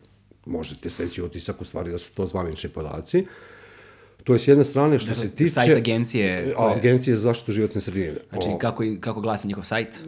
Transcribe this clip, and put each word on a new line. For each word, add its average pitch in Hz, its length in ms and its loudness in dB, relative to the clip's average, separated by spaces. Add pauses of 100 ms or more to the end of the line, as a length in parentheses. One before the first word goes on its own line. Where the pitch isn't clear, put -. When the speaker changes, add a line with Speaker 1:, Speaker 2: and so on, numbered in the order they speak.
(460)
Speaker 1:
možete 82 440 -8
steći 87 320 -6
utisak 87 380 -8
u 95 40 -12
stvari 87 260 -8
da 85 80 -6
su - 160 -14
to 95 120 -2
zvanični 85 440 -6
podaci. 78 560 -2 (960)
To 127 80 4
je 117 60 6
s 127 100 0
jedne 143 160 8
strane 143 340 2
što 110 100 -4
Speaker 2:
Dakle, 117 140 -4
Speaker 1:
se 101 120 -4
tiče 160 160 2
Speaker 2:
sajt 139 260 6
agencije 113 760 0
Speaker 1:
a, - 40 -6
Speaker 2:
koje 113 180 2
Speaker 1:
Agencije 127 420 4
za 104 60 0
zaštitu 117 300 0
životne 104 280 0
sredine. 90 360 -4 (120)
Speaker 2:
Znači, 87 200 -4
Speaker 1:
O, 87 100 -2
Speaker 2:
kako 113 260 -2
i, 110 160 -2
kako 107 200 -6
glasi 104 280 -2
njihov 101 160 -6
sajt? 110 420 -4